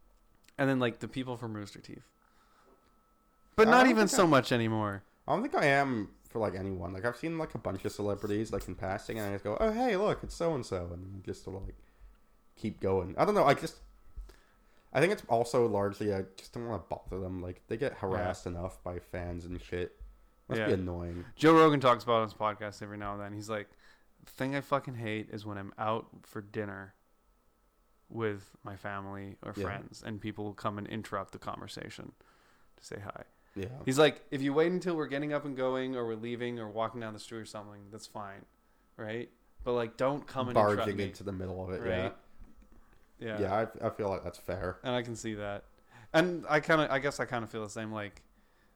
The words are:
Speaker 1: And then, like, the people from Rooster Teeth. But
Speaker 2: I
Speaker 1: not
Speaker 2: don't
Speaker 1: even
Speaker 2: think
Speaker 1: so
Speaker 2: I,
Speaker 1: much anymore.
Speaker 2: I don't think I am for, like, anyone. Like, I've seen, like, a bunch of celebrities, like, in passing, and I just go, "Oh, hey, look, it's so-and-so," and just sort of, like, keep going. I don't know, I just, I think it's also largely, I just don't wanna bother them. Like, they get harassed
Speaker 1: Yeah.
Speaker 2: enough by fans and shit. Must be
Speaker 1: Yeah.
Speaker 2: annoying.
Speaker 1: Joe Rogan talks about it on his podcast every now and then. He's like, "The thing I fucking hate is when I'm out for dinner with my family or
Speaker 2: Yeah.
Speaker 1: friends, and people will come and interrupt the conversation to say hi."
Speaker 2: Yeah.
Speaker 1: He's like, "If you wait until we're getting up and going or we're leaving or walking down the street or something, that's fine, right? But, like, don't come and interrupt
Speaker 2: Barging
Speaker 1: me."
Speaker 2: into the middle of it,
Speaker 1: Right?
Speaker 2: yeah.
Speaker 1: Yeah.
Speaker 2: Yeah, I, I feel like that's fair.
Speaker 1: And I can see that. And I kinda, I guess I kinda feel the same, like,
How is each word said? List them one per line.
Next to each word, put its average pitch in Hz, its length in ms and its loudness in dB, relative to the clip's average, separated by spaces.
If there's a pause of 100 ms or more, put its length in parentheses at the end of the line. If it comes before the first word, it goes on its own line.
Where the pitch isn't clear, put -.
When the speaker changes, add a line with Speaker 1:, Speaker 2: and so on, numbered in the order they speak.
(580)
Speaker 1:
And 135 120 2
then, 131 100 2
like, 117 200 0
the - 80 -6
people 127 280 -6
from 113 200 -8
Rooster 101 260 -10
Teeth. - 220 -16 (1500)
But 220 120 10
Speaker 2:
I 220 40 8
Speaker 1:
not 247 100 10
Speaker 2:
don't 254 100 10
Speaker 1:
even 220 160 6
Speaker 2:
think - 80 2
Speaker 1:
so 196 80 8
Speaker 2:
I, 165 40 8
Speaker 1:
much 139 240 8
anymore. 110 520 2 (240)
Speaker 2:
I 135 60 2
don't 185 80 2
think 294 140 -2
I 190 100 4
am 139 440 4 (200)
for, 117 100 -4
like, 101 160 0
anyone. 92 380 -4
Like, 95 120 -8
I've 120 120 0
seen, 165 200 -4
like, 156 180 -6
a 113 40 -4
bunch 95 260 -4
of 101 60 -2
celebrities, 104 640 -2
like, 98 140 -4
in 92 80 -8
passing, 101 440 -4
and 104 80 -2
I 101 60 -2
just 101 100 -6
go, 104 160 -2
"Oh, 220 120 4
hey, 226 260 2
look, 190 260 2
it's - 120 -10
so-and-so," 117 580 -2
and 92 300 -12
just 98 200 -8
sort 95 140 -8
of, 95 60 -8
like, - 120 -10 (800)
keep - 240 -6
going. 95 380 2
I 156 80 6
don't 208 100 2
know, 170 100 6
I 139 100 8
just, - 220 -8 (1160)
I 139 60 4
think 180 100 6
it's 208 160 -2
also 120 400 4
largely, 101 460 0
I 95 120 -2 (120)
just - 160 -20
don't 117 140 -8
wanna 104 200 -6
bother - 320 -8
them. 92 220 -6
Like, 90 260 -10
they 117 100 -4
get 131 160 -2
harassed 92 520 -2
Speaker 1:
Yeah. 90 60 -4
Speaker 2:
enough 87 320 -6
by 90 160 -6
fans 87 460 -6
and 87 140 -8
shit. - 400 -6 (480)
Must 113 160 -2
be 104 40 2
Speaker 1:
Yeah. 101 100 4
Speaker 2:
annoying. 87 480 -4 (100)
Speaker 1:
Joe 160 200 10
Rogan 156 240 10
talks 120 240 6
about 117 140 4
it 113 40 6
on - 40 2
his 101 100 -10
podcast 107 480 -4
every 104 160 -10
now 101 140 -4
and 101 80 -8
then. 101 120 -8
He's 104 160 -10
like, 107 200 -4 (540)
"The - 80 -20
thing 135 240 -4
I 139 60 -2
fucking 135 340 -2
hate 110 360 -4
is 104 160 -10
when 104 100 -8
I'm 98 220 -10
out 110 280 -2 (140)
for - 200 -12
dinner 101 520 -8 (1160)
with 107 540 -4
my 101 120 -10
family 98 680 -10
or 104 120 -8
Speaker 2:
Yeah. 101 80 -4
Speaker 1:
friends, 101 400 -8
and 107 180 -8
people 107 240 -6
will 101 80 -6
come 104 240 -4
and 101 100 -8
interrupt 104 440 -6
the - 80 -14
conversation - 720 -12 (640)
to - 80 -20
say - 140 -12
hi." - 240 -12 (320)
Speaker 2:
Yeah. 95 120 -6 (180)
Speaker 1:
He's 131 140 2
like, 151 320 6
"If 139 100 -4
you 139 120 0
wait 165 180 4
until 175 240 0
we're 151 120 -2
getting 147 260 -2
up 147 120 -2
and 139 100 -6
going 131 400 0
or 120 100 -2
we're 113 100 -2
leaving 120 440 -6
or 110 100 -8
walking 110 320 -2
down 110 120 -8
the 104 60 -12
street 113 200 -12
or 104 60 -10
something, 104 460 -14
that's 107 160 -16
fine, 101 380 -12 (520)
right? 113 320 -6 (340)
But, 123 100 0
like, 117 240 0
don't 139 300 0
come 127 220 -2
and 120 80 2
interrupt 104 200 6
Speaker 2:
Barging 104 200 -2
Speaker 1:
me." 101 80 -2
Speaker 2:
into 98 180 -10
the 98 80 -6
middle 92 320 -6
of 90 80 -6
it, 95 100 -4
Speaker 1:
Right? 113 80 -4
Speaker 2:
yeah. 98 200 0 (1120)
Speaker 1:
Yeah. 110 160 -6
Speaker 2:
Yeah, 104 280 2 (140)
I, 110 60 -2
I - 20 2
feel 101 200 -2
like 92 140 -2
that's 87 160 -8
fair. 92 440 -4
Speaker 1:
And 127 100 -2
I 123 80 0
can 117 140 -6
see 110 200 -6
that. 101 280 -6 (500)
And 160 360 4
I 151 100 4
kinda, 156 320 4
I 135 80 2
guess 139 200 -2
I 123 60 0
kinda 113 220 -2
feel 110 160 -6
the 101 60 -8
same, 110 220 -8
like, 104 300 -8 (540)